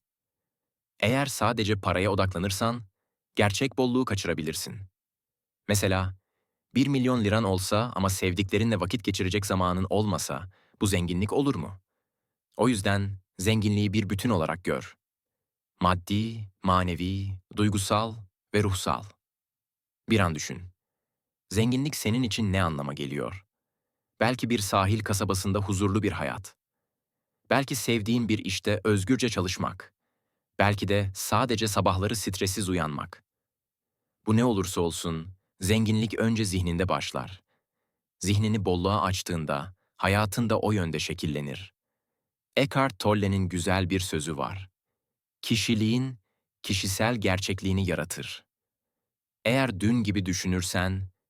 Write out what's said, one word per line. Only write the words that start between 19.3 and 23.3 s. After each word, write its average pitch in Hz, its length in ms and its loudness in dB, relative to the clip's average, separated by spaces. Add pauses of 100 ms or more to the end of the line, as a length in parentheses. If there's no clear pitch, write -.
Bir 107 120 4
an 87 140 2
düşün. 90 360 -10 (800)
Zenginlik 123 460 0
senin 117 260 0
için 104 300 0
ne 95 100 2
anlama 71 300 -2
geliyor? 71 540 -8 (760)